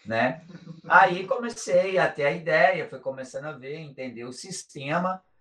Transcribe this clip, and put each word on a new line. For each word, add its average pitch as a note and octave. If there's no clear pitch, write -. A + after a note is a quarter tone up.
né? A#2
Aí F3+
comecei F#3+
a D3+
ter C#3+
a D3+
ideia, E3
fui C3
começando C3
a B2
ver, C3+
entender C3
o B2+
sistema. F3+